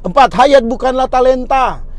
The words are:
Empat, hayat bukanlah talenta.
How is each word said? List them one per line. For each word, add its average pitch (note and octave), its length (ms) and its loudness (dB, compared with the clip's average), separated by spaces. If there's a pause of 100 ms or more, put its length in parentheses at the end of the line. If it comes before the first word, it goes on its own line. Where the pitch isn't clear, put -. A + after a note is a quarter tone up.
Empat, G3+ 320 0
hayat C4+ 320 4
bukanlah B3+ 400 -2
talenta. B3+ 800 -2 (120)